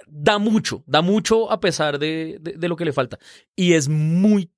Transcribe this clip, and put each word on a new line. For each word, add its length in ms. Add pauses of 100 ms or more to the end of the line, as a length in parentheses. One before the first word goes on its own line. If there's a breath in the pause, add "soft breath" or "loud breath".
da 320
mucho, 480
da 160
mucho 500
a 80
pesar 380
de, 420
de, 140
de 140
lo 80
que 100
le 80
falta. 240 (360 loud breath)
Y 200
es 140
muy 680